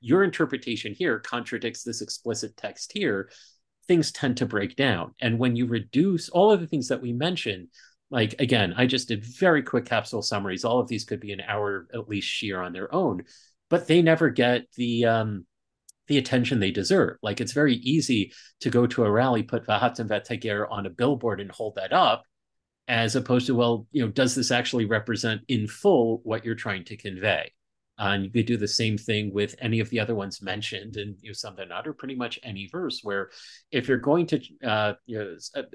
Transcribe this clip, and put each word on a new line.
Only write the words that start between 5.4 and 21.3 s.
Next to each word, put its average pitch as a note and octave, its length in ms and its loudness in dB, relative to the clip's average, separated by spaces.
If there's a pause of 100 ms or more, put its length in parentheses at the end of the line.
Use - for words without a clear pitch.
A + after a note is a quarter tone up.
you A#2+ 100 0
reduce C#3+ 640 0
all G3 240 6
of G3+ 80 6
the E3 80 -6
things C#3 220 -2
that B2 120 -2
we A#2+ 120 -4
mentioned, A#2+ 560 -4 (400)
like, A2+ 320 2
again, A2 340 2
I B2 100 4
just B2+ 220 0
did G#2+ 160 -4
very D3+ 400 2
quick B2 220 -2
capsule A2 360 -2
summaries. G2+ 440 -4
All A#2+ 140 2
of B2 100 -2
these G#2+ 160 -6
could - 160 -8
be G2+ 100 -10
an F#2+ 80 -10
hour G2+ 540 -4
at A#2 160 -10
least G2+ 180 -4
sheer G2 340 -4
on F2+ 120 -8
their F#2+ 200 -8
own, B2 300 0 (460)
but E3+ 180 0
they E3+ 140 6
never D#3+ 280 6
get B2 440 2
the, A#2+ 320 0
um, A2 400 0 (640)
the C#3+ 100 4
attention B2+ 420 2
they G2 120 2
deserve. G#2 500 2
Like, G#2 180 -2
it's A#2+ 140 -4
very C#3 220 4
easy B2 580 0 (260)
to B2 100 -2
go A#2+ 160 6
to B2 200 2
a G#2 60 4
rally, A#2 320 2
put - 220 -4
Vahatzim A2+ 440 0
Vatager G#2+ 600 -4
on G2+ 160 -6
a F#2+ 40 -8
billboard A#2+ 500 0